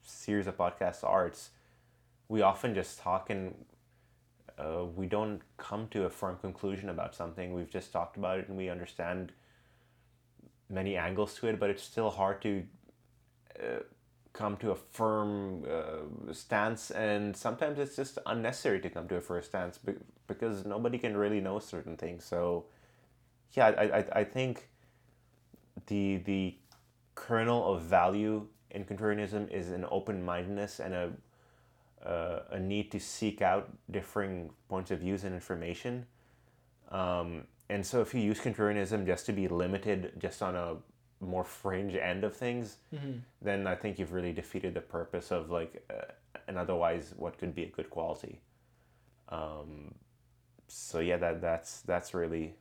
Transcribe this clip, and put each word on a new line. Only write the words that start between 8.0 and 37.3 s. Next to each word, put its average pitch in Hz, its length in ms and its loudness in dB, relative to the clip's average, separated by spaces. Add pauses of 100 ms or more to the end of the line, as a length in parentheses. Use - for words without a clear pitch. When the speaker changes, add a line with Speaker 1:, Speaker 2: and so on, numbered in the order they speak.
Speaker 1:
about 92 220 0
it 92 100 -6
and 98 80 -8
we 95 120 -4
understand 90 640 -4 (1400)
many 95 280 0
angles 92 380 0
to - 140 -2
it, 104 120 2
but 101 100 4
it's 98 120 0
still 110 280 0
hard 98 320 2
to, 101 200 0 (1000)
uh, 60 200 -2 (520)
come 104 240 -2
to 104 140 0
a 92 40 4
firm, 104 960 0
uh, 78 600 -4
stance, 110 580 0
and 104 460 2
sometimes 139 420 0
it's 139 160 -2
just 139 300 -4
unnecessary 113 560 2
to 90 80 -4
come 85 200 -6
to 90 80 0
a 87 40 0
firm 87 220 -2
stance 90 340 -4
be-, - 160 -4 (340)
because 101 380 -2
nobody 117 320 0
can 120 180 0
really 104 260 4
know 95 180 0
certain 82 400 -8
things. 87 260 -6
So, 87 400 2 (880)
yeah, 123 140 10
I, 107 320 8
I, 104 60 4 (160)
I 104 40 6
think 127 460 -2 (1200)
the, 101 360 2
the 95 320 2 (580)
kernel 113 600 4
of 85 80 -2
value 101 640 6 (240)
in 98 160 -6
contrarianism 104 640 0
is 90 200 -4
an 90 200 -2
open-mindedness 95 880 -2
and 92 140 -4
a, 90 160 0 (1000)
uh, 85 320 0 (120)
a 98 60 -4
need 101 340 0
to 101 80 -4
seek - 420 -2
out 95 260 4 (220)
differing 95 580 -4 (220)
points 92 200 -4
of 90 100 -2
views 92 240 0
and 92 100 -4
information. 90 720 -6 (840)
Um, 87 540 -2 (240)